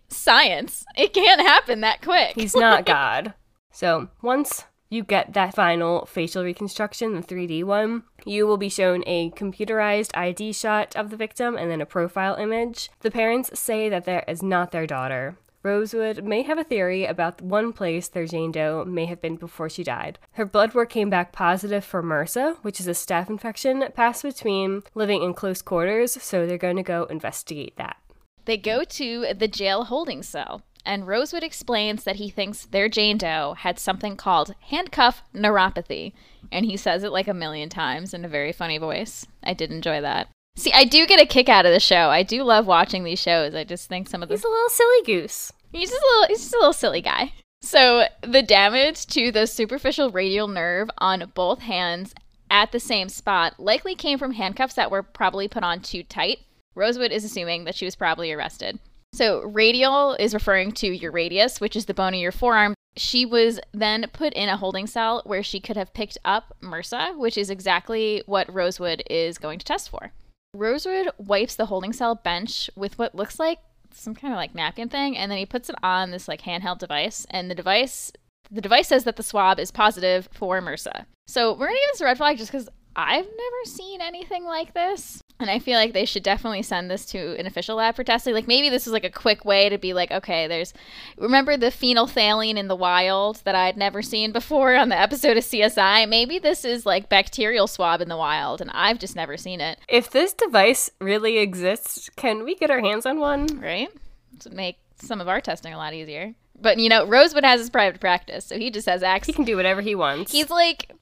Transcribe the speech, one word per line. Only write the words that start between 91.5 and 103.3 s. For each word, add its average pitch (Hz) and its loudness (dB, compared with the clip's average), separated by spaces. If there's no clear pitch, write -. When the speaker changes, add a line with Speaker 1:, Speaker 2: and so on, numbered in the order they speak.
Speaker 1:
the 247 2
phenolphthalein 220 2
in 196 -4
the 190 -2
wild 185 2
that 196 0
I'd 185 2
never 202 -2
seen 220 -4
before 254 4
on 254 4
the 180 2
episode 226 4
of 240 2
C 220 -2
S 226 2
I? 208 6
Maybe 240 0
this 302 0
is, 240 -4
like, 202 2
bacterial 214 2
swab 170 0
in 175 -6
the 165 -8
wild, 151 -2
and - -10
I've 220 0
just - -12
never 156 -8
seen 180 -10
it." 156 -6
Speaker 2:
If 240 2
this 339 2
device 240 4
really 214 0
exists, 190 -2
can 220 -2
we 302 -4
get 311 0
our 254 2
hands 220 0
on 269 -2
one? 285 0